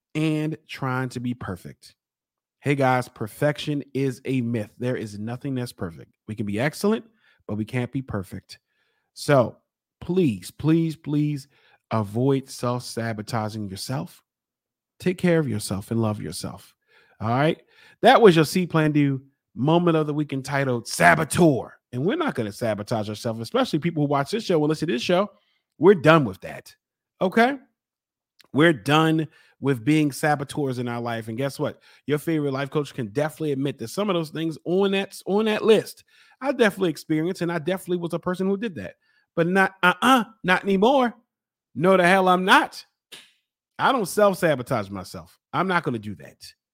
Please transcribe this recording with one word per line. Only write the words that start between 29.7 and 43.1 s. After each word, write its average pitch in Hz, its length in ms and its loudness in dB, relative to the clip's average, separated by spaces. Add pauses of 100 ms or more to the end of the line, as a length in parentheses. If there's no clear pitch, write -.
being 151 280 2
saboteurs 143 680 -4
in 123 100 -6
our 120 140 -6
life. 113 280 -6
And 113 80 -8
guess 135 220 -6
what? 127 220 -4 (240)
Your 147 140 -2
favorite 147 340 -2
life 135 160 -6
coach 147 240 -4
can 123 140 -8
definitely 147 460 -4
admit 135 260 -4
that 117 80 -8
some 202 200 -4
of 196 60 -2
those 165 160 -4
things 160 360 -8
on 190 260 0
that, 196 340 -4
on 208 200 0
that 214 200 -2
list, 202 380 2 (380)
I 269 100 -2
definitely 196 400 2
experienced, 160 500 -4
and 170 100 -2
I 180 60 -4
definitely 180 400 -4
was 170 160 -6
a 170 60 -4
person 180 280 -4
who 196 80 0
did 196 200 -8
that. 92 220 -12 (380)
But 165 120 2
not, 190 340 2
uh-uh, 226 440 4 (180)
not 180 200 2
anymore. 220 520 2 (580)
No, 185 240 4
the 175 80 6
hell 185 240 6
I'm 180 160 4
not. 254 400 2 (960)